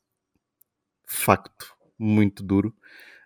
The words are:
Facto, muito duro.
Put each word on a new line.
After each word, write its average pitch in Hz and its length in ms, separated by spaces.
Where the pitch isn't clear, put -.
Facto, - 600
muito 107 440
duro. 98 320